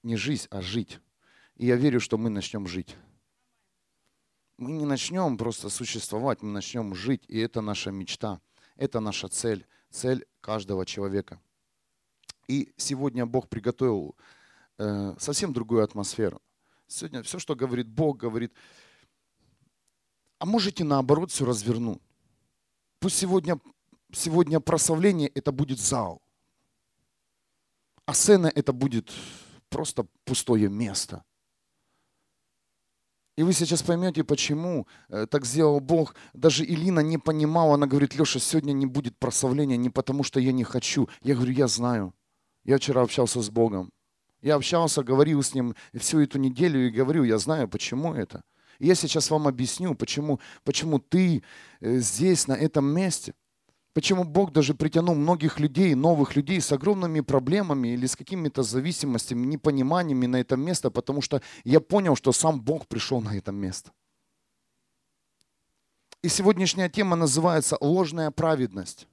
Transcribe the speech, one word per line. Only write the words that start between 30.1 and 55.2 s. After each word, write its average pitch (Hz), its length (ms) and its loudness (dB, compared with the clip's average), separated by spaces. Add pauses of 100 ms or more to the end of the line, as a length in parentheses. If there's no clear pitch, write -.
пустое 110 460 2
место». 101 520 -6 (2250)
И 151 60 0
вы 180 100 4
сейчас 160 300 0
поймете, 170 420 0
почему, 151 640 -2 (200)
э, 107 180 -4
так 143 180 0
сделал 147 340 4
Бог. 151 380 0 (160)
Даже 143 320 4
Илина 170 360 2
не 156 180 0
понимала, 156 560 4
она 147 120 4
говорит, 139 280 2
«Леша, 139 260 2
сегодня 143 320 0
не 135 140 0
будет 127 320 -4
прославления 131 580 0
не 123 140 0
потому, 135 340 -2
что - 160 0
я 127 120 4
не 127 120 0
хочу». - 420 -2 (140)
Я 135 140 0
говорю, 127 180 0
«Я 127 160 4
знаю». 110 460 -2 (500)
Я 135 140 4
вчера 131 240 2
общался 120 400 0
с 104 80 -6
Богом. 107 420 0 (480)
Я 147 140 2
общался, 151 500 0
говорил 143 380 4
с - 120 -2
Ним 123 220 -2 (160)
всю 151 280 0
эту 139 180 2
неделю 135 480 2
и 117 40 2
говорю, 135 340 2
«Я 110 120 4
знаю, 127 320 0
почему 139 460 -4
это». 101 280 -6 (360)
И 147 100 2
я 185 60 8
сейчас 156 360 0
вам 151 180 2
объясню, 131 460 -2
почему, 147 440 -2 (240)
почему 151 360 0
ты, 175 440 2 (380)
э, 120 200 0
здесь, 165 460 2
на 135 60 -2
этом 147 320 0
месте. 170 480 -2 (640)
Почему 180 300 0
Бог 165 280 2
даже 147 220 4
притянул 165 400 2
многих 156 440 2